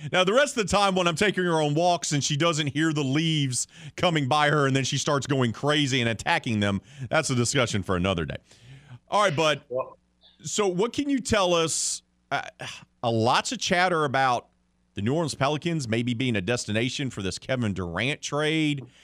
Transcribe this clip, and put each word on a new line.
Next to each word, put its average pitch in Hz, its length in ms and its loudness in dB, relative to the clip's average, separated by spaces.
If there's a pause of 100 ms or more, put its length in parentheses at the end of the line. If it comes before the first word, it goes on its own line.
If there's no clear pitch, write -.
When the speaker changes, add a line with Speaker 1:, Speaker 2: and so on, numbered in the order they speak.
(120)
Speaker 1:
Now, 180 120 2
the 185 100 2
rest 277 220 2
of 214 120 -2
the - 40 -4
time 196 220 2
when 180 140 2
I'm 170 80 0
taking 185 280 0
her 165 200 2
on 147 100 2
walks 170 380 2
and 143 120 0
she 151 140 -2
doesn't 156 300 0
hear 156 260 0
the 147 100 -2
leaves 143 600 0 (320)
coming 156 300 2
by 147 220 4
her 147 180 4
and 131 80 2
then 135 80 2
she 135 160 -2
starts 143 260 0
going 131 260 0
crazy 143 480 0
and 117 100 0
attacking 120 500 -2
them, 101 200 2 (300)
that's 147 220 0
a 131 40 0
discussion 117 460 0
for 92 140 -2
another 87 300 0
day. 69 120 -10 (720)
All 208 140 2
right, 185 120 2
bud. 151 340 0
Speaker 2:
Well 127 280 -6 (460)
Speaker 1:
So 202 240 0
what 190 260 0
can 285 160 -2
you 277 100 2
tell 185 360 2
us? - 480 0 (280)
Uh, 139 120 -2 (600)
uh, 117 80 0
lots 117 400 2
of 254 60 -6
chatter 180 480 2
about 131 420 0 (460)
the 101 80 -8
New 110 120 0
Orleans 160 220 -2
Pelicans 151 520 -2
maybe 120 260 0
being 120 240 -2
a 98 40 -2
destination 120 680 -2
for 110 120 -10
this 92 160 -4
Kevin 120 360 -2
Durant 92 480 -4
trade. 151 640 -2 (180)